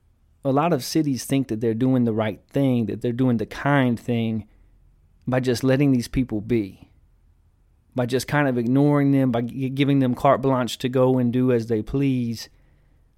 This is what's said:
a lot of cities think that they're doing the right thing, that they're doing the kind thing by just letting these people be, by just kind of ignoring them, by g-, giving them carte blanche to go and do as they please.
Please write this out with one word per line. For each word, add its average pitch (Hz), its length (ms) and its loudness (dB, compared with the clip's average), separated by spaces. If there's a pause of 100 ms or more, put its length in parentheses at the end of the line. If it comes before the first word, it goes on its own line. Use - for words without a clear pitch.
(440)
a 139 80 0
lot 151 220 2
of 127 100 -2
cities 147 400 -2
think 135 240 -2
that 110 140 -6
they're 113 120 0
doing 127 300 2
the 117 100 0
right 107 360 -2
thing, 127 380 0
that 101 140 -8
they're 123 120 -2
doing 123 240 2
the 104 80 -4
kind 131 520 0
thing 113 500 -4 (800)
by 127 140 0
just 123 240 0
letting 131 300 4
these 120 160 0
people 117 320 -4
be, 107 500 -4 (1040)
by 123 100 -2
just 120 220 -2
kind 147 220 0
of 123 80 -2
ignoring 139 560 2
them, 131 180 2
by 120 120 -2
g-, 123 260 -6
giving 139 300 2
them 127 140 2
carte 117 280 2
blanche 127 380 0
to 131 100 -4
go 131 280 2
and 123 140 0
do 127 220 2
as 113 140 -2
they 110 140 -2
please. 123 680 -4 (680)